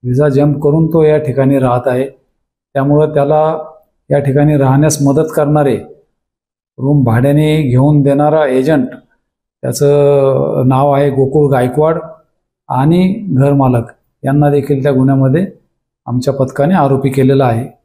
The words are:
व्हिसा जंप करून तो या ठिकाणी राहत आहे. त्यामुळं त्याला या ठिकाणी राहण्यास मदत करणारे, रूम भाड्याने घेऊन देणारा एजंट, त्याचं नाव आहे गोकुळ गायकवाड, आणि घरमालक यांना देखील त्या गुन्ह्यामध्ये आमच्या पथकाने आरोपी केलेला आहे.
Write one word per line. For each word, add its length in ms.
व्हिसा 260
जंप 340
करून 240
तो 160
या 160
ठिकाणी 400
राहत 280
आहे. 220
त्यामुळं 400
त्याला 440
या 80
ठिकाणी 380
राहण्यास 460
मदत 320
करणारे, 420
रूम 260
भाड्याने 580
घेऊन 400
देणारा 440
एजंट, 420
त्याचं 1040
नाव 260
आहे 180
गोकुळ 420
गायकवाड, 460
आणि 600
घरमालक 560
यांना 260
देखील 320
त्या 100
गुन्ह्यामध्ये 540
आमच्या 280
पथकाने 400
आरोपी 360
केलेला 360
आहे. 220